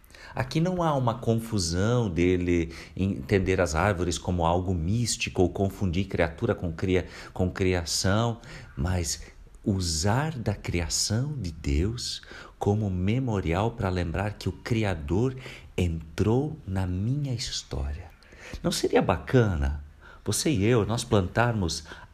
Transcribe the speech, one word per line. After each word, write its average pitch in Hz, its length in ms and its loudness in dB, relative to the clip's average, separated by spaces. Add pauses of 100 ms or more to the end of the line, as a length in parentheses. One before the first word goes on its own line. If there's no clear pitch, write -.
(340)
Aqui 127 260 -2
não 180 220 0
há 156 140 2
uma 120 200 2
confusão 110 920 2
dele 87 640 2 (220)
entender 92 680 2
as 80 140 2
árvores 87 420 2
como 90 280 0
algo 90 280 2
místico 95 720 0
ou 85 60 4
confundir 98 580 -2
criatura 87 480 0
com 87 160 -4
cria-, 90 360 0 (260)
com 92 180 0
criação, 95 880 0 (360)
mas 87 460 -2 (440)
usar 101 720 0
da 104 180 -2
criação 104 840 -2
de 92 140 -4
Deus 80 720 -2 (360)
como 104 320 2
memorial 98 840 0
pra 98 180 -2
lembrar 92 440 -2
que - 160 -4
o - 20 -2
Criador 101 840 -2 (420)
entrou 98 880 0
na 95 220 -2
minha 123 460 -2
história. - 760 -6 (520)
Não 170 100 0
seria 262 300 2
bacana 82 840 2 (420)
você 107 240 0
e 98 160 2
eu, 113 200 4
nós 123 180 -2
plantarmos 104 800 2 (300)